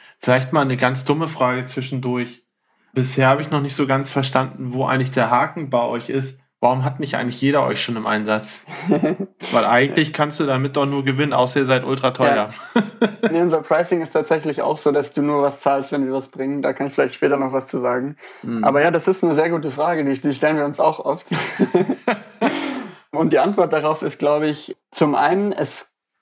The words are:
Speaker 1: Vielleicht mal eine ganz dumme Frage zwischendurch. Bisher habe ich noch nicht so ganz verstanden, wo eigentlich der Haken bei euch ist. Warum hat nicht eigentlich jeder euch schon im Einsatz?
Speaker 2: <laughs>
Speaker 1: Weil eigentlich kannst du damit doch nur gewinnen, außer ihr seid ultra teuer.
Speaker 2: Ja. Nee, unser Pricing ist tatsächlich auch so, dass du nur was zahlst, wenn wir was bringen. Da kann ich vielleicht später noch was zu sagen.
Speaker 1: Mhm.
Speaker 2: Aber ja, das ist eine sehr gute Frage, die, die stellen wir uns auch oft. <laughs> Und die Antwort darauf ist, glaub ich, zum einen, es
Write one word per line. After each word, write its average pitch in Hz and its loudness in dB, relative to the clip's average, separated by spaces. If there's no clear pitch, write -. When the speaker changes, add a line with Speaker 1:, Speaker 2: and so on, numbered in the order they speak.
Speaker 1:
Vielleicht 131 2
mal 160 4
eine 131 0
ganz 127 0
dumme 151 0
Frage 127 -2
zwischendurch. 123 -6
Bisher 131 2
habe 139 4
ich 156 -6
noch 147 2
nicht 139 -4
so 143 0
ganz 135 0
verstanden, 131 -2
wo 131 0
eigentlich 131 0
der 117 2
Haken 135 0
bei 123 2
euch 120 -4
ist. 135 -4
Warum 127 2
hat - -4
nicht - -6
eigentlich - -4
jeder 135 4
euch 113 -2
schon 117 -4
im 110 -4
Einsatz? 107 -2
Speaker 2:
<laughs> 180 0
Speaker 1:
Weil 117 4
eigentlich 139 2
kannst 151 -2
du 160 2
damit 135 0
doch 143 2
nur 139 -2
gewinnen, 139 0
außer 127 2
ihr 135 2
seid 127 2
ultra 131 0
teuer. 113 2
Speaker 2:
Ja. 233 6
Nee, 165 2
unser 160 2
Pricing 170 0
ist 160 -8
tatsächlich 156 0
auch 147 0
so, 147 2
dass 143 0
du 143 0
nur 147 2
was 139 0
zahlst, 139 0
wenn 139 0
wir 131 -2
was 135 -4
bringen. 139 -6
Da 135 -2
kann 143 -4
ich 135 -8
vielleicht 135 0
später 143 0
noch 131 -2
was 135 -4
zu - -4
sagen. 127 -2
Speaker 1:
Mhm. 117 -4
Speaker 2:
Aber 135 4
ja, 170 4
das 165 0
ist 185 0
eine 165 2
sehr 160 2
gute 160 -2
Frage, 151 -2
die, 135 -2
die 139 0
stellen 151 2
wir 147 0
uns 143 -6
auch 156 2
oft. - -4
<laughs> - -6
Und 156 2
die 143 6
Antwort 175 2
darauf 151 0
ist, 143 -6
glaub 151 2
ich, 151 -4
zum 147 2
einen, 180 2
es - -6